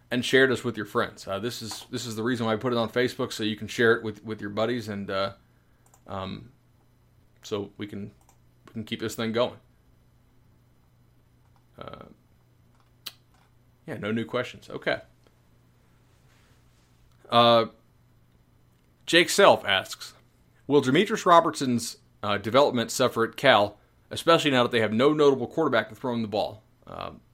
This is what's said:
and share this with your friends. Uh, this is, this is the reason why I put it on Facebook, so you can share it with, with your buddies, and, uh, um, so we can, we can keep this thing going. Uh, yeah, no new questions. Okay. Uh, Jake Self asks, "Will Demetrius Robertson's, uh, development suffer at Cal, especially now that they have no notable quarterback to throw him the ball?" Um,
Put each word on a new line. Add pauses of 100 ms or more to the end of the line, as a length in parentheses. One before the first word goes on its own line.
(120)
and
share
this
with
your
friends.
Uh,
this
is,
this
is
the
reason
why
I
put
it
on
Facebook,
so
you
can
share
it
with,
with
your
buddies,
and,
uh, (760)
um, (920)
so
we
can, (560)
we
can
keep
this
thing
going. (2250)
Uh, (1800)
yeah,
no
new
questions.
Okay. (2250)
Uh, (1400)
Jake
Self
asks, (540)
"Will
Demetrius
Robertson's, (240)
uh,
development
suffer
at
Cal, (320)
especially
now
that
they
have
no
notable
quarterback
to
throw
him
the
ball?" (240)
Um, (140)